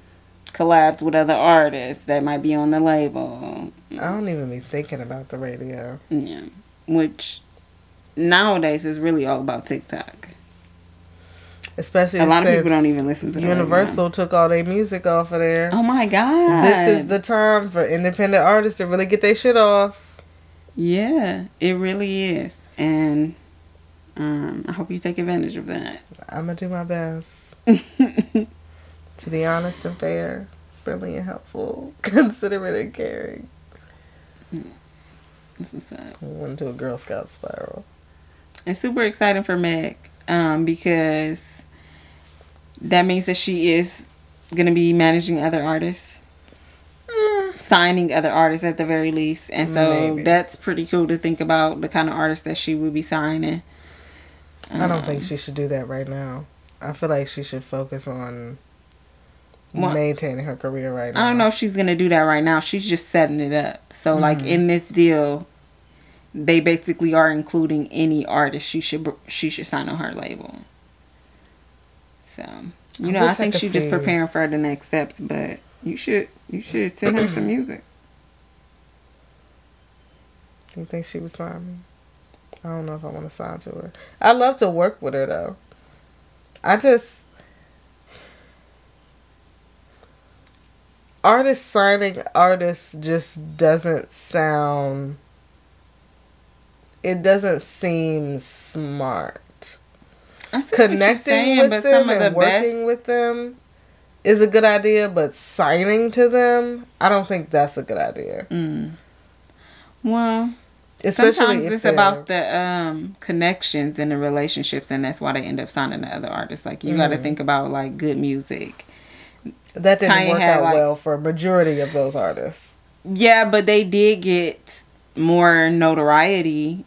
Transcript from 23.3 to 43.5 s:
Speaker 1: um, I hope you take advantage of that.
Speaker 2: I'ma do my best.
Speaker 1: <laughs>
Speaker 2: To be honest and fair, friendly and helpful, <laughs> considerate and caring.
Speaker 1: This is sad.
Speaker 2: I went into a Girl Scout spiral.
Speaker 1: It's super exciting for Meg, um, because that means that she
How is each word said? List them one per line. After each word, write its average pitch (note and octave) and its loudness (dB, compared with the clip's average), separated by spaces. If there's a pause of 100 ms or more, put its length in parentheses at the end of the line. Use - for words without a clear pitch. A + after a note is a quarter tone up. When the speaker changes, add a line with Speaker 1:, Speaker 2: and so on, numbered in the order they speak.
Speaker 1:
um, D3 -6
I - -6
hope F3 -8
you F3+ -6
take F3 -6
advantage F3 -2
of - -10
that. - -10 (280)
Speaker 2:
I'ma E3 -8
do F3+ -8
my F3 -6
best. E3 -8 (120)
Speaker 1:
<laughs> A3 2 (760)
Speaker 2:
To E3 -12
be D#3+ -2
honest E3+ -4
and F3 -8
fair, F#3+ -6 (360)
friendly F3+ -8
and F#3 -8
helpful, - -10
<laughs> - -20
considerate G3+ 0
and - -8
caring. - -10 (2000)
Speaker 1:
This F3 -14
is - -16
sad. - -18
Speaker 2:
I D#3 -14
went D3 -12
into C#3+ -8
a B2 -10
Girl B2+ -8
Scout - -10
spiral. - -14 (840)
Speaker 1:
It's F#3 -4
super B3 -2
exciting G#3 2
for F3+ -2
Meg, E3 -2 (300)
um, E3 2
because D#3+ -2 (1160)
that F3+ 2
means F#3 0
that F3+ -2
she F3 0